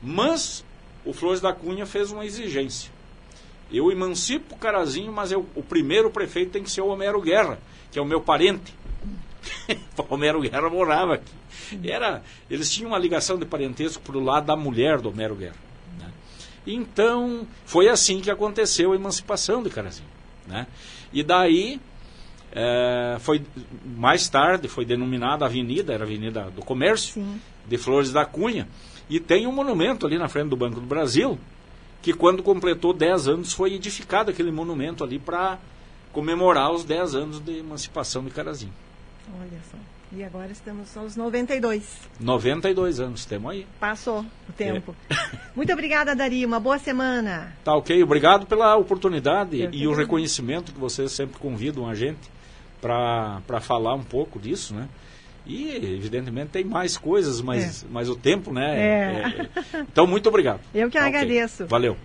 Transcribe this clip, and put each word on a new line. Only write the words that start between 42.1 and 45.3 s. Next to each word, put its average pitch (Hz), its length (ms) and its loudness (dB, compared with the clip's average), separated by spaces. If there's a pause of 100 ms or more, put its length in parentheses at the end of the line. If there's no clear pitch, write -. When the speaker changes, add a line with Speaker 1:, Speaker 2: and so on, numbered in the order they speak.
Speaker 1:
Noventa 127 480 2
e 190 60 4
dois 180 260 0
anos, 123 260 -6
temos 107 260 -6
aí. 185 160 -10 (120)
Speaker 2:
Passou 214 460 -4 (220)
o 180 60 -14
tempo. 190 420 -4 (120)
Speaker 1:
É. 160 60 -2 (240)